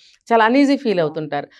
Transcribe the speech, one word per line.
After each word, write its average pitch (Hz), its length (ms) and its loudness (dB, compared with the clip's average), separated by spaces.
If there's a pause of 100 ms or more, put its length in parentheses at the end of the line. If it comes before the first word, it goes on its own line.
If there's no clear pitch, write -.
(320)
చాలా 233 120 4
అనీజీ 277 320 2
ఫీల్ 226 240 -4
అవుతుంటారు. 151 480 -6 (120)